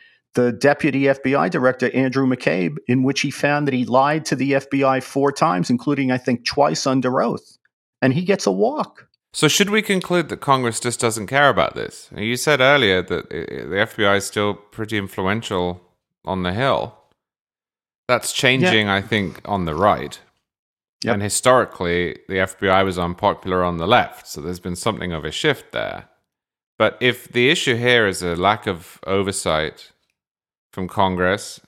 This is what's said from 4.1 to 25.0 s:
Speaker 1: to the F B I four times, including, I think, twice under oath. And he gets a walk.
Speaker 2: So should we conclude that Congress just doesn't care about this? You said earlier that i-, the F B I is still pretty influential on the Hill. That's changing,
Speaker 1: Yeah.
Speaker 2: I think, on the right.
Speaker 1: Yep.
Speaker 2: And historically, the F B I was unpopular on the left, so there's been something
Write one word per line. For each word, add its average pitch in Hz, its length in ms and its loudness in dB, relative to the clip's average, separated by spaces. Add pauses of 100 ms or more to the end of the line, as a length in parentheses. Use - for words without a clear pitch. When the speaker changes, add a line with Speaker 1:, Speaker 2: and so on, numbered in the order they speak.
Speaker 1:
to - 80 -4
the 135 220 0
F 139 140 -4
B 139 120 0
I 131 180 2
four 139 300 0
times, 92 400 0
including, 131 400 0
I 127 80 0
think, 123 260 -2
twice 147 400 0
under 131 380 0
oath. - 360 -6 (440)
And 131 100 4
he 151 100 -2
gets 190 220 0
a 202 80 2
walk. 220 520 -2 (280)
Speaker 2:
So - 140 2
should 190 240 2
we 214 120 2
conclude 180 480 0
that - 100 -8
Congress 127 400 0
just 120 200 -4
doesn't 110 260 -2
care 139 220 0
about 90 260 2
this? - 420 -10
You 110 200 -4
said 143 240 2
earlier 127 420 4
that 87 280 -6
i-, 64 380 -8
the 92 120 0
F 110 160 -2
B 110 80 0
I 101 120 4
is 98 100 -2
still 104 280 -2
pretty 110 440 -10
influential 95 800 -4 (440)
on 92 180 -4
the 90 100 -2
Hill. 110 420 -2 (1120)
That's 120 260 0
changing, 131 540 2
Speaker 1:
Yeah. 101 80 2
Speaker 2:
I 98 80 0
think, 104 420 -2
on 95 200 -4
the 80 100 -2
right. 76 440 0 (880)
Speaker 1:
Yep. 113 100 0
Speaker 2:
And 101 80 -2
historically, 95 960 0 (100)
the 95 120 -2
F 95 180 -2
B 98 100 0
I 95 140 6
was 95 160 -2
unpopular 90 640 0
on 87 160 0
the 82 80 -2
left, - 400 2
so - 140 -14
there's 87 200 -10
been 90 160 -8
something 90 360 -4